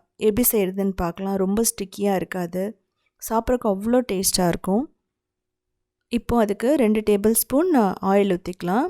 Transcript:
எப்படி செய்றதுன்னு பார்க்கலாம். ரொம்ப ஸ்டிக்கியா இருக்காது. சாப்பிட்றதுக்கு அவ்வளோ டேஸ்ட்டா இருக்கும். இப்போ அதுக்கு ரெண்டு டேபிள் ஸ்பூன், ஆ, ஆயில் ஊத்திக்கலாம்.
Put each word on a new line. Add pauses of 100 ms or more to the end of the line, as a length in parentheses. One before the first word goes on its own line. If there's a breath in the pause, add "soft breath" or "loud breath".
(160)
எப்படி
செய்றதுன்னு
பார்க்கலாம்.
ரொம்ப
ஸ்டிக்கியா
இருக்காது. (480)
சாப்பிட்றதுக்கு
அவ்வளோ (100)
டேஸ்ட்டா
இருக்கும். (1120)
இப்போ
அதுக்கு
ரெண்டு
டேபிள்
ஸ்பூன்,
ஆ,
ஆயில்
ஊத்திக்கலாம்.